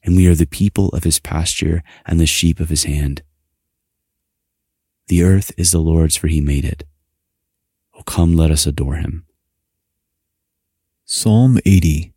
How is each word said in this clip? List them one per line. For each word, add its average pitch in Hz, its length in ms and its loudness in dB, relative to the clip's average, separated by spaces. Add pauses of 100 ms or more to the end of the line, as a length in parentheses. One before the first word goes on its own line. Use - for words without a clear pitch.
and 87 140 0
we 90 120 6
are 87 80 6
the 82 100 2
people 98 440 -2
of - 140 -6
his 82 160 -2
pasture 82 640 -4 (220)
and 85 160 0
the 80 40 2
sheep 82 360 0
of 80 80 -4
his 80 160 -4
hand. 73 360 -4 (1900)
The 87 160 2
earth 95 340 2
is 87 140 -2
the 87 80 0
Lord's, 80 360 2
for - 120 -6
he 78 120 0
made 73 240 -2
it. - 220 -8 (1080)
O - 100 -20
come, 85 300 0
let 80 160 4
us 76 160 0
adore 69 300 -4
him. 82 300 -8 (1800)
Psalm 117 640 2
eighty. 82 520 2